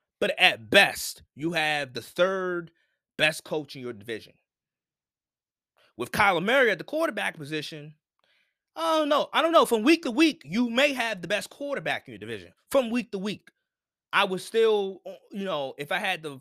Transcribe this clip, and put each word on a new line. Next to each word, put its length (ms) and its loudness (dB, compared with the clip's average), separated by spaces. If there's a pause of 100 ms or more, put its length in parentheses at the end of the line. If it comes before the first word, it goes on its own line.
(200)
But 180 -2
at 320 4
best, 520 4 (140)
you 160 -4
have 400 -2
the 100 -8
third 680 -2 (460)
best 280 0
coach 320 -8
in 60 -14
your 100 -8
division. 400 -12 (1600)
With 160 -6
Kyler 320 2
Murray 260 4
at 80 -2
the 60 -12
quarterback 520 -4
position, 580 -10 (840)
I 220 0
don't 100 0
know. 240 2
I 100 2
don't 80 2
know. 140 8
From 180 0
week 220 6
to 80 -2
week, 320 2
you 260 0
may 220 2
have 280 -4
the 80 -10
best 220 -4
quarterback 560 -6
in 60 -16
your 80 -14
division. 320 -12 (180)
From 200 2
week 200 -4
to 80 -8
week, 300 -8 (640)
I 120 4
would 160 -4
still, 640 0
uh, 100 -14 (180)
you 120 -8
know, 320 -4
if 140 -8
I 80 0
had 240 -4
to 180 -12